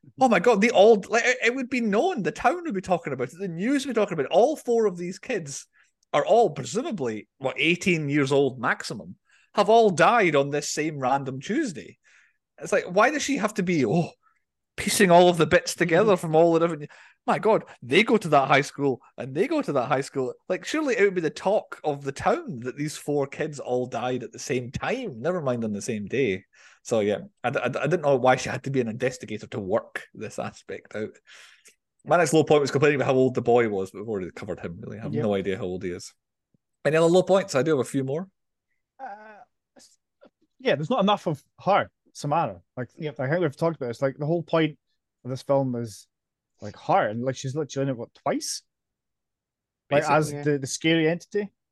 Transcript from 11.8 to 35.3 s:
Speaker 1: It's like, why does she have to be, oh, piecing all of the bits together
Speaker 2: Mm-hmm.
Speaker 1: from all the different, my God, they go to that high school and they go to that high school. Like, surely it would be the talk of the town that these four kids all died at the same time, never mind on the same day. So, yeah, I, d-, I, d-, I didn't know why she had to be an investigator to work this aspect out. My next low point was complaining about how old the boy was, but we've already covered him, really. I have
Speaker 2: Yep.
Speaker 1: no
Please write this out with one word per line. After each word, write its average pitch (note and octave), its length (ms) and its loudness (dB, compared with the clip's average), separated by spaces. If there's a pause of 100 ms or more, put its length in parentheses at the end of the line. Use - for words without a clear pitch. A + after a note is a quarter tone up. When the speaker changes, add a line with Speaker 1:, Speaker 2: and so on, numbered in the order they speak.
Speaker 1:
It's E3 120 -8
like, F#3 140 0
why G#3+ 260 2
does D4 100 -4
she C4+ 160 -2
have F#3 180 -4
to G3+ 80 -4
be, E3+ 220 2
oh, D3+ 240 0 (680)
piecing G3 340 2
all F3+ 180 10
of E3+ 80 2
the E3 80 4
bits - 300 0
together F3+ 380 2
Speaker 2:
Mm-hmm. F3 80 0
Speaker 1:
from D#3+ 140 -2
all E3 180 6
the E3 60 4
different, D#3+ 300 -2 (380)
my G3+ 100 2
God, G3 280 2 (180)
they C3+ 180 4
go A3+ 160 2
to E3 120 -2
that C#3+ 180 6
high C#3+ 140 6
school C#3 380 -2 (160)
and C3 200 -10
they G#3 120 0
go D#4 140 0
to - 120 -4
that B2 160 0
high C#3 120 0
school. C3 320 -6 (160)
Like, F3+ 160 -4
surely D4 320 -2
it F#3+ 60 4
would G3+ 100 4
be F3+ 80 -2
the D3+ 80 0
talk - 540 -4
of C#3+ 200 -4
the C#3 80 -6
town G3+ 500 -4
that B2+ 140 -8
these D3 220 -6
four C#3+ 300 -2
kids D3 320 -8
all B2 260 -2
died B2+ 380 -4
at G2+ 80 -14
the - 80 -20
same B2 320 -6
time, E3+ 500 -6
never F3 180 -2
mind B2 260 -2
on G#2+ 80 -4
the G2 100 -8
same G#2 240 -6
day. A2 380 -2 (360)
So, A2+ 200 0
yeah, G2+ 180 0 (240)
I, B2 80 -2
d-, C#3 120 -2
I, - 40 0
d-, - 120 -4
I C3 60 -4
didn't D#3+ 160 0
know C#3+ 140 2
why B2+ 220 4
she - 120 -6
had C3 140 -6
to C3+ 80 -8
be C3 100 0
an A#2 60 -2
investigator A2 580 -6
to - 140 -10
work - 460 -6 (100)
this - 240 -12
aspect - 560 -12
out. G#2+ 140 -8 (960)
My D3 120 2
next D#3+ 160 2
low D#3 100 6
point D3+ 180 6
was C3 100 -2
complaining D3 240 4
about C3 180 0
how C3 60 4
old C3 160 2
the B2+ 80 -2
boy A#2+ 260 4
was, G2 220 -6
but F#2+ 80 -16
we've A2 100 -12
already F#2 220 -6
covered F#2 300 -10
him, F2 200 -12
really. G2 160 -14
I A2+ 60 -14
have G#2 100 -8
Speaker 2:
Yep. A2+ 100 -2
Speaker 1:
no G2+ 120 0